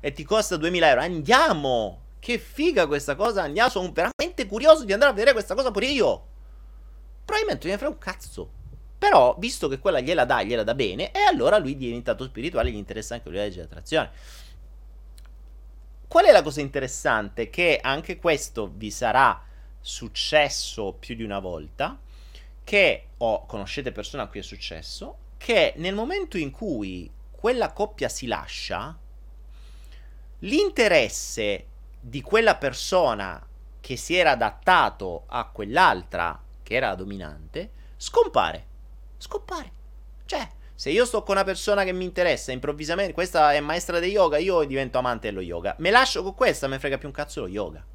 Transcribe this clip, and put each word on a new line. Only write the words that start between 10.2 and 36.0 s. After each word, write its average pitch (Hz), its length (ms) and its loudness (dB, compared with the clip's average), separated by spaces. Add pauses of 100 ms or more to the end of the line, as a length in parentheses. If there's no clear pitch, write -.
dà, 120 180 2
gliela 113 220 -2
dà 110 100 0
bene, 117 380 -2
e 381 80 -2
allora 254 380 4
lui 143 160 -2
è - 20 -10
diventato 120 480 -4
spirituale, 123 460 -4
gli 107 60 -8
interessa 104 380 -10
anche 117 140 -14
lui 85 100 -8
la 104 60 -2
legge 101 120 -8
dell'attrazione. - 540 -6 (2000)
Qual 339 160 6
è 339 80 12
la 185 100 12
cosa 147 180 -4
interessante? 123 880 -2
Che 175 320 2
anche 151 340 -4
questo 135 580 -2
vi 107 160 -10
sarà 117 520 4 (380)
successo - 1120 -2
più - 200 -12
di 113 80 -8
una 101 180 -6
volta, 90 580 -8 (680)
che, 185 440 4 (100)
o 113 260 0
conoscete 113 480 -8
persone 107 300 -10
a 101 60 -8
cui 101 120 -12
è - 20 -12
successo, - 760 -14 (180)
che 190 400 2
nel 180 180 -6
momento 311 440 -6
in 143 120 -6
cui 104 600 -8 (200)
quella 226 420 -2
coppia 165 360 -4
si - 180 -8
lascia, 104 720 -8 (1400)
l'interesse 180 1300 2 (340)
di 123 220 -12
quella 220 340 4
persona 120 880 0 (320)
che - 180 -10
si - 180 -6
era 170 180 6
adattato 117 920 2
a 117 200 -6
quell'altra, 98 960 0 (200)